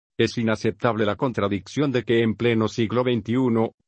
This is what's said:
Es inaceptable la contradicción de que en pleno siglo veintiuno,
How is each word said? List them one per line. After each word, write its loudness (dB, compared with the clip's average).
Es 0
inaceptable 0
la 0
contradicción -2
de 0
que 2
en 0
pleno 2
siglo -2
veintiuno, 0